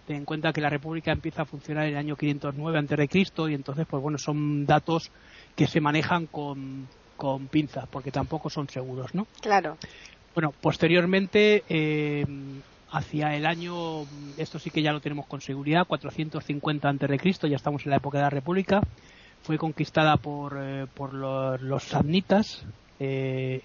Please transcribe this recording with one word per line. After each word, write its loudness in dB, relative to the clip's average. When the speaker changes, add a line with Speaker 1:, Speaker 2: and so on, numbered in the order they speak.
Speaker 1:
Ten -4
en -8
cuenta 0
que -2
la 2
república -2
empieza -2
a -2
funcionar -4
en 0
el -4
año -4
quinientos -2
nueve 0
antes 0
de 4
Cristo, 0
y 0
entonces, -4
pues -2
bueno, -2
son 0
datos 2
que 4
se 2
manejan 2
con, -8
con -4
pinzas, 0
porque -8
tampoco -4
son -4
seguros, -8
¿no? -2
Speaker 2:
Claro. 2
Speaker 1:
Bueno, 0
posteriormente, 4
eh, 0
hacia -2
el 0
año, -2
esto -6
sí -8
que 2
ya 4
lo -2
tenemos -6
con -8
seguridad, 2
cuatrocientos -4
cincuenta 0
antes 2
de 2
Cristo, 2
ya 2
estamos -2
en -4
la 4
época -2
de 4
la 4
República, 2
fue -2
conquistada 4
por, -6
eh, -6
por -8
lo-, -2
los -2
samnitas. 2
Eh, -2